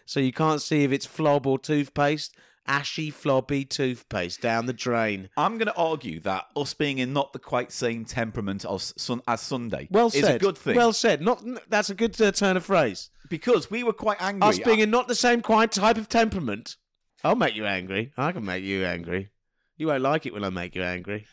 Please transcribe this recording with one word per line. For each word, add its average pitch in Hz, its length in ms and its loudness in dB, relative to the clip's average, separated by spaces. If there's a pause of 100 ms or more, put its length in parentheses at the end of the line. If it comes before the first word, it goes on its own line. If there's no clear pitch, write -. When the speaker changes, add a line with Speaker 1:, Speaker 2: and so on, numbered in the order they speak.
Speaker 1:
so - 140 -2
you 131 120 2
can't 156 300 2
see 151 220 2
if 131 80 2
it's 139 140 -2
flob 143 400 2
or 135 120 2
toothpaste. 147 760 -2 (320)
Ashy, 143 440 -4
flobby 139 580 0
toothpaste 117 720 -4
down 117 240 0
the 127 80 -4
drain. 110 640 -2
Speaker 2:
I'm 202 220 0
gonna 214 180 -2
argue 135 440 -2
that 92 260 -4 (100)
us 143 160 -4
being 143 240 -2
in 127 160 -2
not 143 220 -2
the 135 40 -10
quite 123 320 -4
same 117 360 -4
temperament 104 580 -4
as 95 320 -6
Sun-, 123 320 -6
as 117 140 -2
Sunday 113 480 -6
Speaker 1:
Well 226 160 4
Speaker 2:
is 220 80 0
Speaker 1:
said. 147 220 4
Speaker 2:
a - 20 -2
good 185 180 0
thing. - 180 -2
Speaker 1:
Well 233 200 4
said. 175 260 2
Not 226 220 0
n-, 233 160 -10 (100)
that's 208 220 0
a 196 40 -6
good, 226 280 -2
uh, 202 100 4
turn 190 240 2
of 175 80 -2
phrase. 147 460 0 (180)
Speaker 2:
Because 185 420 0
we 240 140 -4
were 226 80 2
quite 208 300 -2
angry. 196 260 2
Speaker 1:
Us 196 100 4
being 220 220 4
in 214 100 4
not 240 180 2
the 247 60 0
same 240 280 2
quite 220 300 4
type 214 260 4
of 214 100 -10
temperament. 190 680 0 (460)
I'll 170 140 4
make 151 180 2
you 107 120 -4
angry. 98 500 -2
I 147 160 0
can 131 140 -8
make 95 180 -4
you 95 220 -2
angry. 87 420 -4 (480)
You 156 120 -4
won't 139 140 0
like 147 220 0
it 135 80 -8
when 101 120 -6
I 98 60 -2
make 90 240 -6
you 92 80 -4
angry. 90 500 -6